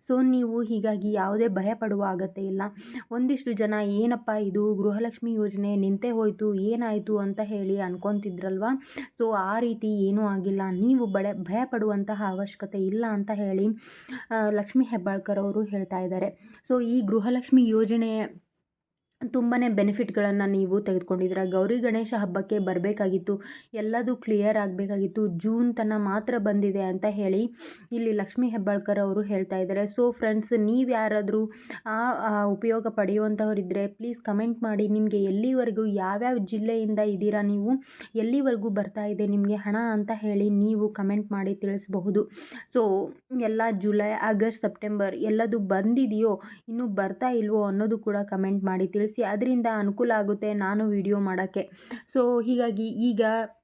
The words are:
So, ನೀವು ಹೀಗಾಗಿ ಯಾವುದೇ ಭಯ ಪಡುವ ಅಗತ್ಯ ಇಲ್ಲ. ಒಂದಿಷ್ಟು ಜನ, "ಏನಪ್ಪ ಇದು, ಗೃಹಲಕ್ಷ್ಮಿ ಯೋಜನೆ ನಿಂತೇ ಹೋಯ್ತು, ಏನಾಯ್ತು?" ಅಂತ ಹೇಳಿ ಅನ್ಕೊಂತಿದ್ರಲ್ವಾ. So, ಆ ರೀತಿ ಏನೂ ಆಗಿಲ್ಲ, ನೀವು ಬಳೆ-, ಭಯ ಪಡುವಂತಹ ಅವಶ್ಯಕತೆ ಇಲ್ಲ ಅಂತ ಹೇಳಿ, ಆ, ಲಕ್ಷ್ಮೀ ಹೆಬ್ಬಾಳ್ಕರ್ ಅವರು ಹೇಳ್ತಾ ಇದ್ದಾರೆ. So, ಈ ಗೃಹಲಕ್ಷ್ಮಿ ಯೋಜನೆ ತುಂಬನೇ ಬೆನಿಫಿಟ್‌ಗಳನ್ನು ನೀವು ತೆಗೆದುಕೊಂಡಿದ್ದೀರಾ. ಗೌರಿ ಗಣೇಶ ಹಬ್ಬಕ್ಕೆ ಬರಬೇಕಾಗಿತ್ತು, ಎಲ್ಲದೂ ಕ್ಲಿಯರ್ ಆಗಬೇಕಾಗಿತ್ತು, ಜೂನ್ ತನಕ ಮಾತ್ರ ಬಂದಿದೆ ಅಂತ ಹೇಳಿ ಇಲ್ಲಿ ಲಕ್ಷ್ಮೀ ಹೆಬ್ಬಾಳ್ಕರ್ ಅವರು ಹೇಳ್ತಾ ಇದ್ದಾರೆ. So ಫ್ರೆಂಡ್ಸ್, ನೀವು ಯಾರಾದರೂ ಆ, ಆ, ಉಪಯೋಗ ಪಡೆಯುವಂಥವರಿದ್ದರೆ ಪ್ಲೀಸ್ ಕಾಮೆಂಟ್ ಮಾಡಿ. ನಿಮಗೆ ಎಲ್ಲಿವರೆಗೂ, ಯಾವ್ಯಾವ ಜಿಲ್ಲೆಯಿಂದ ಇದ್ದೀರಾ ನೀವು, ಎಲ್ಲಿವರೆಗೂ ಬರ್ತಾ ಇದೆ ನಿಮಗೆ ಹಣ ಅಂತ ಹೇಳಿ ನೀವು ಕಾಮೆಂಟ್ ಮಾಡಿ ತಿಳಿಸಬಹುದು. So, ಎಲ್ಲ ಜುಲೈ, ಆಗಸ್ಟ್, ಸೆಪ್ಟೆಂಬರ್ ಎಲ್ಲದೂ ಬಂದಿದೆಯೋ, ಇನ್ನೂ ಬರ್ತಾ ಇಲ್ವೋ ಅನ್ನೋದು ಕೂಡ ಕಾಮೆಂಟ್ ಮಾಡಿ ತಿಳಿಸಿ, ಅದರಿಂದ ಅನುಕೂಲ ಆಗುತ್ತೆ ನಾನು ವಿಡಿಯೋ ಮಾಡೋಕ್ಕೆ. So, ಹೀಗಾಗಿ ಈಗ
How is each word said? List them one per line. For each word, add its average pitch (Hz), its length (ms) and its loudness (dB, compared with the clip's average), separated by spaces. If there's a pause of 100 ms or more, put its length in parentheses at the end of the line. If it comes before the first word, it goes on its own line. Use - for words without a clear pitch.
So, 254 160 4
ನೀವು 240 360 2
ಹೀಗಾಗಿ 214 500 0
ಯಾವುದೇ 208 360 2
ಭಯ 196 260 0
ಪಡುವ 208 300 -2
ಅಗತ್ಯ 190 380 -4
ಇಲ್ಲ. 190 200 -2 (500)
ಒಂದಿಷ್ಟು 254 420 0
ಜನ, 214 200 0 (100)
"ಏನಪ್ಪ 233 460 0 (120)
ಇದು, 208 340 0
ಗೃಹಲಕ್ಷ್ಮಿ 226 580 -2
ಯೋಜನೆ 202 420 0
ನಿಂತೇ 196 360 0
ಹೋಯ್ತು, 214 420 0
ಏನಾಯ್ತು?" 214 640 0
ಅಂತ 196 260 -2
ಹೇಳಿ 202 360 -2
ಅನ್ಕೊಂತಿದ್ರಲ್ವಾ. 190 920 -4 (500)
So, 226 160 2
ಆ 196 220 0
ರೀತಿ 220 480 0
ಏನೂ 202 140 2
ಆಗಿಲ್ಲ, 196 400 0 (100)
ನೀವು 240 340 2
ಬಳೆ-, 196 320 -2
ಭಯ 190 280 -2
ಪಡುವಂತಹ 208 640 -2
ಅವಶ್ಯಕತೆ 196 580 -4
ಇಲ್ಲ 214 240 0
ಅಂತ 208 240 -2
ಹೇಳಿ, 202 340 0 (640)
ಆ, 220 180 2
ಲಕ್ಷ್ಮೀ 208 360 2
ಹೆಬ್ಬಾಳ್ಕರ್ 196 540 -2
ಅವರು 202 220 0
ಹೇಳ್ತಾ 196 380 -4
ಇದ್ದಾರೆ. 185 300 -2 (420)
So, 247 120 4
ಈ 240 180 2
ಗೃಹಲಕ್ಷ್ಮಿ 240 680 4
ಯೋಜನೆ 220 800 0 (880)
ತುಂಬನೇ 247 360 2
ಬೆನಿಫಿಟ್‌ಗಳನ್ನು 202 800 2
ನೀವು 190 320 2
ತೆಗೆದುಕೊಂಡಿದ್ದೀರಾ. 185 640 0
ಗೌರಿ 190 340 2
ಗಣೇಶ 226 380 0
ಹಬ್ಬಕ್ಕೆ 196 420 -2
ಬರಬೇಕಾಗಿತ್ತು, 190 840 0 (320)
ಎಲ್ಲದೂ 226 420 -2
ಕ್ಲಿಯರ್ 214 420 2
ಆಗಬೇಕಾಗಿತ್ತು, 196 680 0
ಜೂನ್ 220 480 0
ತನಕ 214 220 0
ಮಾತ್ರ 214 400 0
ಬಂದಿದೆ 202 440 2
ಅಂತ 185 280 -2
ಹೇಳಿ 196 320 0 (500)
ಇಲ್ಲಿ 233 200 -2
ಲಕ್ಷ್ಮೀ 214 380 0
ಹೆಬ್ಬಾಳ್ಕರ್ 202 500 0
ಅವರು 196 220 0
ಹೇಳ್ತಾ 190 360 -2
ಇದ್ದಾರೆ. 190 280 0
So 240 260 2
ಫ್ರೆಂಡ್ಸ್, 220 480 0
ನೀವು 240 300 2
ಯಾರಾದರೂ 214 640 0 (340)
ಆ, 226 280 0 (120)
ಆ, 208 180 2
ಉಪಯೋಗ 226 440 0
ಪಡೆಯುವಂಥವರಿದ್ದರೆ 208 1000 0
ಪ್ಲೀಸ್ 233 340 -8
ಕಾಮೆಂಟ್ 226 420 -2
ಮಾಡಿ. 214 240 0
ನಿಮಗೆ 208 360 2
ಎಲ್ಲಿವರೆಗೂ, 220 600 0
ಯಾವ್ಯಾವ 208 520 0
ಜಿಲ್ಲೆಯಿಂದ 214 600 -2
ಇದ್ದೀರಾ 208 420 0
ನೀವು, 202 300 0 (440)
ಎಲ್ಲಿವರೆಗೂ 233 540 2
ಬರ್ತಾ 202 360 -4
ಇದೆ 208 220 -2
ನಿಮಗೆ 202 280 2
ಹಣ 208 220 -2 (140)
ಅಂತ 214 220 -2
ಹೇಳಿ 208 360 0
ನೀವು 208 400 2
ಕಾಮೆಂಟ್ 208 420 -2
ಮಾಡಿ 196 240 -2
ತಿಳಿಸಬಹುದು. 202 760 -2 (440)
So, 247 80 2 (600)
ಎಲ್ಲ 220 200 0 (180)
ಜುಲೈ, 208 320 0 (100)
ಆಗಸ್ಟ್, 220 400 0
ಸೆಪ್ಟೆಂಬರ್ 208 540 -2
ಎಲ್ಲದೂ 220 440 0
ಬಂದಿದೆಯೋ, 214 840 2 (280)
ಇನ್ನೂ 233 180 -4
ಬರ್ತಾ 196 420 -2
ಇಲ್ವೋ 214 340 2
ಅನ್ನೋದು 208 340 0
ಕೂಡ 208 260 -2
ಕಾಮೆಂಟ್ 196 400 0
ಮಾಡಿ 190 240 0
ತಿಳಿಸಿ, 208 280 -2 (100)
ಅದರಿಂದ 233 500 0
ಅನುಕೂಲ 208 400 0
ಆಗುತ್ತೆ 208 380 0
ನಾನು 208 340 0
ವಿಡಿಯೋ 202 320 0
ಮಾಡೋಕ್ಕೆ. 190 500 -2 (440)
So, 240 320 4
ಹೀಗಾಗಿ 233 420 0
ಈಗ 226 340 0 (420)